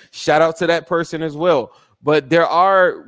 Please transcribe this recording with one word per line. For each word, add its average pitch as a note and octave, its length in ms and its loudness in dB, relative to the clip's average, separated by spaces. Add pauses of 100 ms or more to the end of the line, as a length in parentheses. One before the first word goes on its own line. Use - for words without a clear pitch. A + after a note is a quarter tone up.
Shout D#3 320 0
out E3 160 0
to E3+ 100 -2
that E3 200 -2
person E3 340 -6
as D3+ 160 -8
well. D3+ 360 -2 (280)
But D3 300 -2
there E3 160 2
are F3+ 600 2